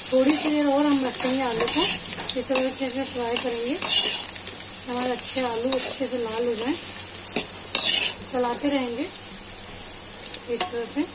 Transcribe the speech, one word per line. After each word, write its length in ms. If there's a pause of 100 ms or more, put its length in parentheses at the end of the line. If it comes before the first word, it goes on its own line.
थोड़ी 340
सी 120
देर 180
और 180
हम 200
रखेंगे 360
आलू 260
को, 140 (580)
इस 80
तरह 240
से 320
फ्राई 320
करेंगे। 420 (1080)
हमारे 240
अच्छे 320
आलू 280
अच्छे 360
से 120
लाल 260
हो 100
जाए, 180 (1600)
चलाते 380
रहेंगे 380 (1400)
इस 120
तरह 240
से। 300